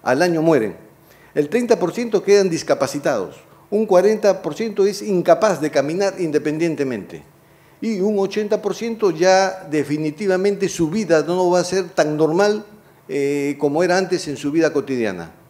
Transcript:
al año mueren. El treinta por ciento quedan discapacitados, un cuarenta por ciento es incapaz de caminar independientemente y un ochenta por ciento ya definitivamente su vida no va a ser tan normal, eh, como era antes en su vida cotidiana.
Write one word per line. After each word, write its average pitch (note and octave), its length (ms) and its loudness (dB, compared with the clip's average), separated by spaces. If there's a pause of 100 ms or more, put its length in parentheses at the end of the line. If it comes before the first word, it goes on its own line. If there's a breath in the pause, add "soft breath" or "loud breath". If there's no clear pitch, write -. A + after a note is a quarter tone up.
al C3 180 0
año E3+ 220 0
mueren. B2+ 340 2 (560 soft breath)
El D3 160 -2
treinta A3+ 300 2
por E3+ 140 -2
ciento A3 300 -2
quedan G3 240 4
discapacitados, C#3 880 -2 (340 soft breath)
un G#3+ 160 0
cuarenta G3 560 2
por D3+ 100 -6
ciento G3+ 320 -2
es G#3 160 -2
incapaz F3+ 580 2
de D3 120 -2
caminar E3+ 480 0
independientemente D3 1040 -2 (580 soft breath)
y G#3+ 180 -4
un G#3 200 0
ochenta G3+ 420 -2
por G3 120 -4
ciento A3 380 -2
ya F#3 580 2
definitivamente E3+ 1000 0
su D#3+ 200 -2
vida E3 340 2
no F3 260 0
va F3+ 100 4
a F3 40 0
ser F3+ 260 -4
tan D3+ 260 0
normal, G3 500 2 (440 soft breath)
eh, C#3+ 500 -2
como D3+ 240 0
era F3 140 2
antes F3+ 300 -2
en C#3 100 -8
su C#3+ 120 -4
vida D#3 220 2
cotidiana. G#2+ 640 -4 (160)